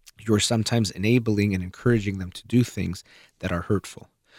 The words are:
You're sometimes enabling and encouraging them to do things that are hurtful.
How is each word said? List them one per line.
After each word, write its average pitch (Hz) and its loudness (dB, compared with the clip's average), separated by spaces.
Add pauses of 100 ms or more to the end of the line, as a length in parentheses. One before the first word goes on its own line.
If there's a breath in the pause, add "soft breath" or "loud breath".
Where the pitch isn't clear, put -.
(200)
You're 107 2
sometimes 110 0
enabling 104 2
and 90 -2
encouraging 101 0
them 90 -8
to - -18
do 123 4
things 90 -6 (360 soft breath)
that 90 -4
are 87 -2
hurtful. - -4 (280 loud breath)